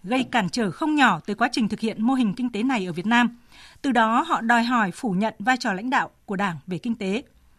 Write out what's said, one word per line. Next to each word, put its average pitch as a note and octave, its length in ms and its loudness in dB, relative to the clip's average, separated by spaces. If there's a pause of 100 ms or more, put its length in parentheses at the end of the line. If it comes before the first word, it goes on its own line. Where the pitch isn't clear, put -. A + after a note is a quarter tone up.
gây B3 200 0
cản G3+ 260 0
trở G#3+ 220 -2
không D4+ 240 -2
nhỏ G3 300 4
tới G3+ 100 -4
quá A#3+ 160 0
trình A3+ 180 0
thực G#3 100 -6
hiện A3 220 -4
mô B3 120 2
hình A#3 200 2
kinh B3 180 -4
tế G#3 120 -4
này B3 220 0
ở F3+ 80 -4
Việt F3 120 -6
Nam. A#3+ 320 2 (440)
Từ C#4 100 0
đó A3+ 300 4
họ E4 200 -2
đòi A3+ 220 4
hỏi A#3 280 0
phủ A3 200 -4
nhận G#3 280 0
vai B3+ 180 2
trò A3+ 160 -2
lãnh G#3+ 160 -6
đạo A3 200 0 (160)
của G#3 100 -6
Đảng F3+ 220 -2 (100)
về F3+ 100 -4
kinh A3+ 180 -4
tế. G3+ 280 -4 (360)